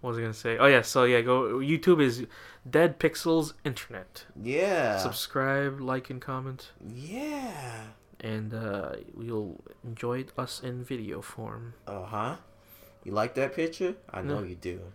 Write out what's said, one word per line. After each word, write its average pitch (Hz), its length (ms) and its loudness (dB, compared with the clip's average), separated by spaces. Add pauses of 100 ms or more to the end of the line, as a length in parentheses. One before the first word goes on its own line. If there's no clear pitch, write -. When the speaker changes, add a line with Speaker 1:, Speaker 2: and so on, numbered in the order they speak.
Speaker 1:
what 127 100 -4
was 117 80 -2
I - 20 -2
gonna 113 140 -4
say? 113 240 -2
Oh, 131 80 10
yeah, 131 160 10
so, 127 220 4
yeah, 123 160 6
go. 123 360 4
YouTube 160 420 6
is 127 280 4 (420)
Dead 165 300 4
Pixels 165 540 2 (120)
Internet. 113 600 -10 (140)
Speaker 2:
Yeah. 139 600 2
Speaker 1:
Subscribe, 135 840 -2
like, 131 300 -4
and 127 100 -10
comment. 131 480 -8 (160)
Speaker 2:
Yeah. 160 1000 -10 (340)
Speaker 1:
And, 110 340 -8
uh, 101 380 -6 (280)
you'll 110 440 -6 (200)
enjoy 120 420 -6 (120)
us - 240 -8
in 123 220 -8
video 117 400 -8
form. 113 500 -12 (140)
Speaker 2:
Uh-huh. 104 480 -6 (680)
You 92 100 -10
like 107 200 0
that 135 220 0
picture? 165 400 -2 (180)
I 95 80 -6
Speaker 1:
No. 139 200 -4
Speaker 2:
know - 40 -6
you 90 80 -10
do. 87 280 -8 (140)